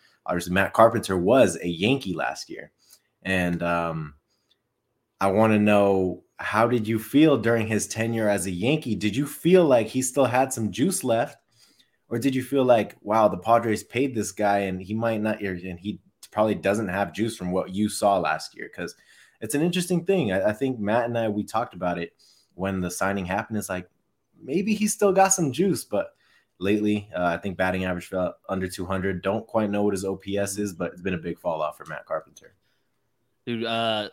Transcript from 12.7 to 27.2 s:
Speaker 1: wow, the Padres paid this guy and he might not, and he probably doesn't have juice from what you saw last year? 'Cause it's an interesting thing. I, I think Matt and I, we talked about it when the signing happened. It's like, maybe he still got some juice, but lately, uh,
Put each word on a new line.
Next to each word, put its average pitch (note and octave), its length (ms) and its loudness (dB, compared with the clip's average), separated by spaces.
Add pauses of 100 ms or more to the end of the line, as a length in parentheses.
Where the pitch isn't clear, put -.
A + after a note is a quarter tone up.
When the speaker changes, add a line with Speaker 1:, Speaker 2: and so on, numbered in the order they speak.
Speaker 1:
wow, G#2+ 280 4
the F2+ 80 -2
Padres A2+ 460 2
paid B2+ 300 -2
this G2 200 -4
guy G2+ 260 2
and F#2+ 220 -4
he F#2+ 120 -8
might A2+ 280 -2
not, G#2+ 200 -2
and F2+ 380 -8
he G2+ 200 -8 (300)
probably G#2+ 240 2
doesn't G2 360 0
have F#2+ 240 -2
juice A2 220 -2
from F2+ 160 -6
what F#2 220 -2
you G#2 160 0
saw G2+ 300 2
last D#2+ 360 -4
year? - 140 -14
'Cause E2+ 240 -10 (480)
it's A2 140 -4
an D3 80 2
interesting F3 420 -2
thing. E3 260 0
I, F#2+ 180 2
I G#2+ 40 0
think C3 240 -2
Matt A2 280 0
and A#2+ 120 -4
I, A2+ 120 0
we G#2 140 -2
talked A2+ 300 -4
about F2+ 240 -4
it F2 160 -8 (400)
when F#2+ 260 -4
the F2 120 -4
signing G2 340 -2
happened. G#2+ 320 -4
It's G2+ 120 -6
like, F#2 200 -8 (500)
maybe F#3+ 360 -2
he G#3 100 0
still G3+ 260 2
got F#3+ 180 6
some D#3+ 220 0
juice, D#3 320 0
but - 300 -4 (460)
lately, G#2 560 0
uh, F2+ 80 -2